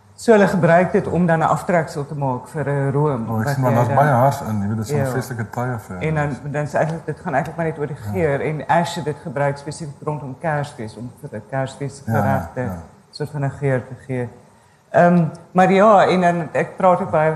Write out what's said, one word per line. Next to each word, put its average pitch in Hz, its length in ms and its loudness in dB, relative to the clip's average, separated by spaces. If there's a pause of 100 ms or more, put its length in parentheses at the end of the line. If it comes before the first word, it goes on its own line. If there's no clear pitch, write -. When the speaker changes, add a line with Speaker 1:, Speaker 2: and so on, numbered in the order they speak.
(160)
Speaker 1:
So - 160 2
hulle 202 160 6
gebruik 175 440 4
dit 196 160 0
om 175 200 0
dan 165 120 2
'n 151 80 2
aftreksel 156 600 -2
te 156 80 -10
maak 135 320 -4
vir 147 220 -6
'n 139 220 0
room 131 380 0
Speaker 2:
O, 113 100 -2
ek 113 60 0
Speaker 1:
wat 143 80 0
Speaker 2:
sien, 135 100 -2
maar 123 80 2
Speaker 1:
jy 117 40 2
Speaker 2:
daar's 120 120 2
Speaker 1:
dan 139 100 0
Speaker 2:
baie 147 140 4
hars 131 300 2
in, 107 200 -4
jy 101 60 -2
weet, 110 100 -2
dit 110 80 -4
is 110 60 -10
'n 147 60 0
Speaker 1:
Ja. 139 80 0
Speaker 2:
vreeslike 120 460 -4
tye 123 280 -4
vir 92 220 -12
Speaker 1:
En 160 140 -2
dan, 147 360 -4
dan 147 120 -4
is 143 100 -6
eintlik, 160 320 -2
dit 151 140 -8
gaan 180 160 -6
eintlik 151 200 -2
maar 165 100 -4
net 156 140 -4
oor 147 80 -2
die 147 80 -10 (100)
Speaker 2:
Ja. 104 60 -8
Speaker 1:
geur. 151 300 0
En 143 260 -4
Ash 165 280 0
het 165 100 -8
dit 147 180 -4
gebruik 139 340 -2
spesifiek 147 460 -12
rondom 143 360 -6
Kersfees, 143 580 -6
om 123 140 -12 (100)
vir 143 160 -14
'n 113 120 -10
Kersfees 135 560 -6
Speaker 2:
Ja, 110 80 -2
Speaker 1:
geregte 131 480 0
Speaker 2:
ja. 98 140 -6 (360)
Speaker 1:
soort 147 180 -8
van 143 160 -6
'n 139 60 -2
geur 135 360 -2
te - 60 -16 (140)
gee. 123 220 -4 (600)
Ehm, 175 360 6 (260)
maar 185 200 4
ja, 190 360 8
en 180 140 2
dan, 170 320 0
ek 170 240 -2
praat 180 240 4
ook 180 100 -4
baie 156 240 2